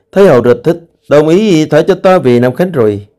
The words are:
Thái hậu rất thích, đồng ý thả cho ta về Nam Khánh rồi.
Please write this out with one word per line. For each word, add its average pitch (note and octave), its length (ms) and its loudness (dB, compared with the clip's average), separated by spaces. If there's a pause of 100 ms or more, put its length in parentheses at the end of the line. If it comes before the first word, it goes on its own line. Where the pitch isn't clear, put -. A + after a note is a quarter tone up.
(120)
Thái G3 160 2
hậu B2+ 140 4
rất A#2+ 220 2
thích, E3+ 140 -2 (320)
đồng D3+ 180 2
ý F3 380 0
thả D3+ 160 0
cho F3+ 140 -2
ta F#3 240 0
về B2 200 0
Nam B2 140 -2
Khánh F#3 180 -4
rồi. G#2+ 360 -4 (100)